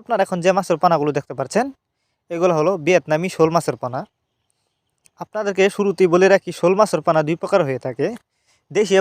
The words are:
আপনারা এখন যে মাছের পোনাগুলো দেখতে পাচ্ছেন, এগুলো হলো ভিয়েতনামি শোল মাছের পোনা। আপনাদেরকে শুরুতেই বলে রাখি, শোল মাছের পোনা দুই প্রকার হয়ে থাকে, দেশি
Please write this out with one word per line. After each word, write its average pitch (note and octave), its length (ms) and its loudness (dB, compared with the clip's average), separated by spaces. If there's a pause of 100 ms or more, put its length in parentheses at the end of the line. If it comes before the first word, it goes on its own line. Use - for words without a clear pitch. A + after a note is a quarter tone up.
আপনারা A3+ 240 -4
এখন F#3 180 -6
যে F#3 120 4
মাছের F#3 260 -2
পোনাগুলো D3+ 360 2
দেখতে C#3 200 -10
পাচ্ছেন, G3 280 -2 (640)
এগুলো F3 280 0
হলো D#3+ 140 2 (120)
ভিয়েতনামি D#3+ 520 0
শোল D#3+ 200 4
মাছের D3 260 -2
পোনা। B2+ 180 -8 (1200)
আপনাদেরকে G3 420 -2 (120)
শুরুতেই F#3+ 380 2
বলে F#3 200 4
রাখি, F3+ 160 0 (100)
শোল F3+ 200 2
মাছের F#3 260 2
পোনা D#3+ 200 2
দুই E3 160 -4
প্রকার F#3+ 240 0
হয়ে C3 200 -6
থাকে, C3 200 -4 (640)
দেশি F#3+ 300 0